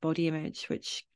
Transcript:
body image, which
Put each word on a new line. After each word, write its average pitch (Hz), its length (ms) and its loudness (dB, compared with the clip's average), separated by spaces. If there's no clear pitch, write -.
body 165 260 4
image, 156 400 -2
which - 380 -4